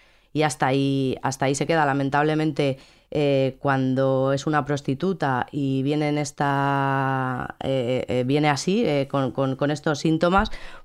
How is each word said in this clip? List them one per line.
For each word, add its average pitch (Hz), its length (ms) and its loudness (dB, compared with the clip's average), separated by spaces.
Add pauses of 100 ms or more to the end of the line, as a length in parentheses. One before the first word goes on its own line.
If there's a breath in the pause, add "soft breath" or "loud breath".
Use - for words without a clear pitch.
(320 soft breath)
Y 151 100 0
hasta 147 260 0
ahí, 135 540 0
hasta 135 240 -2
ahí 139 80 2
se 143 120 -2
queda. 160 180 2
Lamentablemente, 143 920 0 (320 soft breath)
eh, 139 480 2
cuando 135 760 2
es 139 140 -2
una 151 180 0
prostituta 143 840 -2
y 135 320 -2
viene 151 260 0
en 147 80 0
esta, 139 1400 -2
eh, 127 480 -2
eh, 127 160 0
viene 147 240 2
así, 185 380 0
eh, 139 240 0
con, 135 220 0
con, 131 240 -2
con 143 160 0
estos 147 260 -2
síntomas, 175 520 2 (340 loud breath)